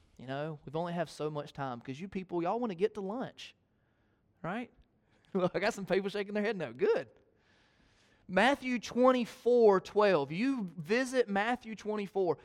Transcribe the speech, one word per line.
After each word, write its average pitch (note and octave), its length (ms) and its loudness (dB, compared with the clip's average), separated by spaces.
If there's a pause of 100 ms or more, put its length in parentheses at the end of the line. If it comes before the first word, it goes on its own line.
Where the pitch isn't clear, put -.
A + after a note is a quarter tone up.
(180)
you A#2+ 80 -16
know, D3 380 -6
we've C#3 120 -10
only E3+ 180 -4
have E3+ 160 -4
so D3 200 -6
much D3 220 -8
time C3 300 -8
'cause C3+ 180 -10
you G3 80 -10
people, F3 340 -6
y'all G3+ 180 -2
wanna A3 140 -4
get G3+ 200 -2
to G#3 80 -8
lunch, G3+ 520 -10 (840)
right? A3 300 -8 (320)
<laughs> - 320 -14
Look, F3+ 200 2
I E3 40 0
got G3+ 160 2
some G3 100 -8
people F#3+ 240 0
shaking G3+ 240 -6
their G#3 120 0
head A3 120 0
no. D3+ 160 -6
Good. D3+ 360 2 (1200)
Matthew B3 500 2
twenty-four A#3+ 1040 4
twelve. F3+ 500 4
You A3 480 -2
visit A#3+ 500 0
Matthew A3 460 -2
twenty-four. G3 720 -2